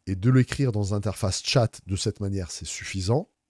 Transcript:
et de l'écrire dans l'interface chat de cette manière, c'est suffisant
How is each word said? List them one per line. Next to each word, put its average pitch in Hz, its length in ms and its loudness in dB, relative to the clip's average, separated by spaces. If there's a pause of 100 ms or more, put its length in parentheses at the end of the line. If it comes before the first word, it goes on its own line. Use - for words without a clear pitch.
et 95 80 -2
de 95 160 2
l'écrire 127 400 4
dans 101 220 0
l'interface 101 520 -2
chat - 420 2
de 92 100 -2
cette - 240 -4
manière, 98 320 -4
c'est - 120 -12
suffisant 92 640 -2 (220)